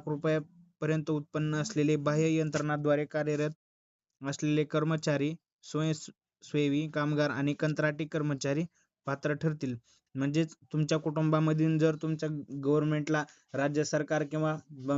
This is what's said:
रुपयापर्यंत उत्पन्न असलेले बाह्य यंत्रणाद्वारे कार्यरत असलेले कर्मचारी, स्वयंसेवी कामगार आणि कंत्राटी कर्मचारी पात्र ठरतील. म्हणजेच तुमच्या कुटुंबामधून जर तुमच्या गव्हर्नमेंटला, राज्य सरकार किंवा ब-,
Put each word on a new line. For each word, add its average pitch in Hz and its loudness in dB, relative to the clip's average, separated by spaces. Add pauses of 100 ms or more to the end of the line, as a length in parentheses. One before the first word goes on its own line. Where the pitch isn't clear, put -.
रुपयापर्यंत 156 -2
उत्पन्न 151 -2
असलेले 151 2
बाह्य 151 2
यंत्रणाद्वारे 147 0
कार्यरत 151 -2 (800)
असलेले 151 0
कर्मचारी, 156 0 (280)
स्वयंसेवी 151 -2
कामगार 147 0
आणि 139 0
कंत्राटी 151 -2
कर्मचारी 147 -2 (420)
पात्र 139 -2
ठरतील. 147 -2 (400)
म्हणजेच 147 0 (180)
तुमच्या 156 2
कुटुंबामधून 156 2
जर 156 4
तुमच्या 156 -4 (340)
गव्हर्नमेंटला, 151 2 (300)
राज्य 143 0
सरकार 151 0
किंवा 156 0 (120)
ब-, 139 -2